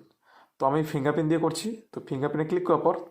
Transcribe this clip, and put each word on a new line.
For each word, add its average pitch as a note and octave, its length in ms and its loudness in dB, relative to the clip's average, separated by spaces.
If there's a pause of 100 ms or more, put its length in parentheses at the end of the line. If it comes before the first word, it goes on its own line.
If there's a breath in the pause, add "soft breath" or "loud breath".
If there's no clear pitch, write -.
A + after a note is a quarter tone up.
(600 soft breath)
তো C#3 60 2
আমি D3 180 2
ফিঙ্গারপ্রিন্ট D3+ 460 0
দিয়ে D#3+ 120 2
করছি। E3 400 -2 (100)
তো - 160 -10
ফিঙ্গারপ্রিন্টে D3 420 -2
ক্লিক F3+ 180 -2
করার D#3+ 140 4
পর F3 140 4 (160)